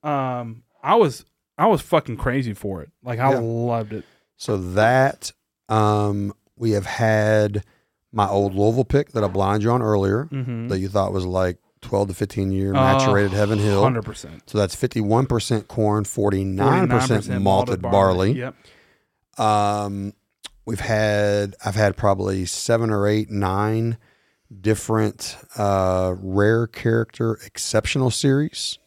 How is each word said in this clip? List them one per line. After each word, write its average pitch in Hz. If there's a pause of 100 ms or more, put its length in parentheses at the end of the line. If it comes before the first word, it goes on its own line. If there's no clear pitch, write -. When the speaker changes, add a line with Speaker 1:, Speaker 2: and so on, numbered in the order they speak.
Speaker 1:
Um, 127 (180)
I 156
was 185 (340)
I -
was 202
fucking 139
crazy 123
for 95
it. - (120)
Like, 120
I 135
Speaker 2:
Yeah. 127
Speaker 1:
loved 117
it. 107 (320)
Speaker 2:
So -
that, 110 (360)
um, 104 (240)
we 113
have 101
had 107 (480)
my 104
old 101
Louisville 113
pick 143
that 110
I 98
blind 98
you 117
on 123
earlier 107
Speaker 1:
Mm-hmm. 120
Speaker 2:
that 98
you 95
thought 98
was, 95
like, 90 (220)
twelve 101
to 90
fifteen 98
year 95
Speaker 1:
Uh, 131
Speaker 2:
macerated 104
Heaven 104
Hill. 101
Speaker 1:
hundred 120
percent. -
Speaker 2:
So 104
that's 98
fifty-one 117
percent 113
corn, 104
forty-nine 101
percent -
Speaker 1:
Forty-nine 123
percent 95
Speaker 2:
malted -
Speaker 1:
malted 98
barley. 95
Speaker 2:
barley. 123 (960)
Speaker 1:
Yep. -
Speaker 2:
Um, 104 (540)
we've -
had, 104 (100)
I've 95
had 104
probably 95
seven 117
or 101
eight, 107
nine 107 (640)
different, 107 (200)
uh, 92
rare 101
character 113
exceptional -
series -